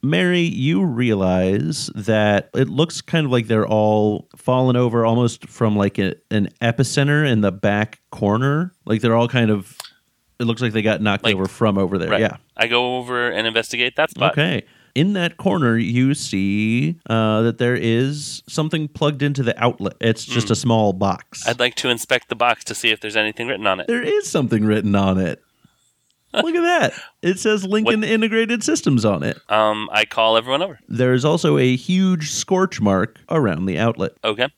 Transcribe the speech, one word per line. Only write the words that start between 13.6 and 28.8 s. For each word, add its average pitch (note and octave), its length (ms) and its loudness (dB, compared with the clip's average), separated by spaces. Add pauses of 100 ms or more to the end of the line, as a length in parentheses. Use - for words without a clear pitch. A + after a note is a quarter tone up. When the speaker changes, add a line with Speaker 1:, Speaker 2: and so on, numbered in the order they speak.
Speaker 2:
that D#3 140 0
spot. - 220 0
Speaker 1:
Okay. D3+ 320 -2 (300)
In F3 200 2
that F3 240 -4
corner, D3 400 0
you A#2+ 360 2
see, A2 840 -2 (120)
uh, A2 340 2
that A2+ 160 0
there B2 180 0
is B2 720 -2
something D#3 400 -4
plugged D3 340 -2
into C#3+ 200 -2
the A#2 200 -2
outlet. A#2 380 -2
It's A2+ 240 0
just A#2 240 -4
Speaker 2:
Mm. - 20 -2
Speaker 1:
a A2 60 2
small A2 360 2
box. F#2+ 540 -4
Speaker 2:
I'd A#2+ 140 -2
like B2 160 0
to - 120 -2
inspect A#2+ 400 -2
the B2+ 60 -4
box A#2 300 0
to A2 100 -8
see - 160 0
if G#2+ 100 -2
there's G#2+ 160 -6
anything G#2+ 300 -2
written G#2+ 220 -4
on F#2 120 0
it. - 60 -8
Speaker 1:
There A#3+ 160 -2
is G#4 260 -2
something A2+ 380 0
written G#2+ 300 2
on F#2+ 220 2
it. F2+ 220 -4 (520)
Speaker 2:
<laughs> - 420 -20
Speaker 1:
Look D#4+ 200 0
at E4+ 80 2
that. E4+ 300 2 (300)
It F#3 160 0
says G#3+ 260 0
Lincoln A3 360 0
Speaker 2:
What? G#3+ 100 -4
Speaker 1:
Integrated A3 520 0
Systems C3+ 420 0